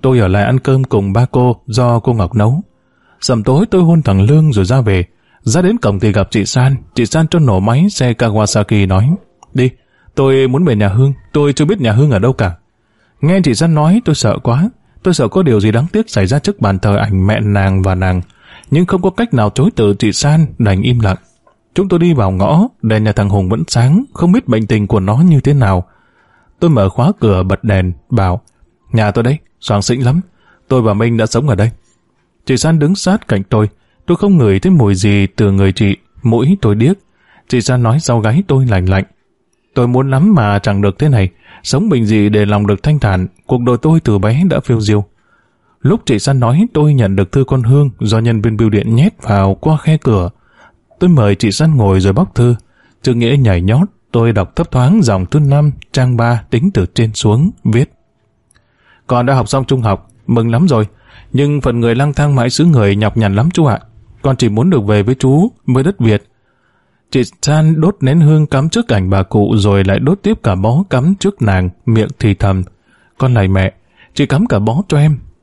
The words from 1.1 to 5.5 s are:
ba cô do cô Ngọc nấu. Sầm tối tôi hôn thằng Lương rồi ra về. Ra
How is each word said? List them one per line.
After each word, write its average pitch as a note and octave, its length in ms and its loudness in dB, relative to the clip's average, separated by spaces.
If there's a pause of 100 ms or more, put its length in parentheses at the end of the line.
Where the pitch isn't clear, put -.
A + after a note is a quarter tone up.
ba A#2+ 180 0
cô B2 260 0 (100)
do A#2+ 320 0
cô B2 140 -2
Ngọc G#2 220 -2
nấu. A2+ 280 0 (580)
Sầm A#2 220 -2
tối C#3 280 0
tôi F#3 120 2
hôn E3 200 2
thằng F#2+ 200 0
Lương D3+ 300 4
rồi G2 120 0
ra B2+ 160 0
về. F#2+ 240 0 (380)
Ra F3+ 200 0